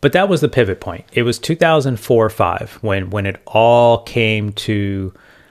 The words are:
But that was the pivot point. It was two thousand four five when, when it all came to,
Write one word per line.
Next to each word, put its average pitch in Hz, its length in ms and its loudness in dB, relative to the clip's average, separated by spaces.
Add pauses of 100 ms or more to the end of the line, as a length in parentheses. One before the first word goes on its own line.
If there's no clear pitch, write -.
But 143 120 0
that 196 160 2
was 185 120 0
the 147 80 2
pivot 101 320 -2
point. 85 320 -12
It 120 120 0
was 120 140 -2
two 160 180 -4
thousand 151 420 0
four 113 320 2
five 95 520 -4
when, 95 280 -4
when 98 160 -4
it 98 200 -6
all 117 520 4
came 110 540 -2
to, 98 600 -4 (380)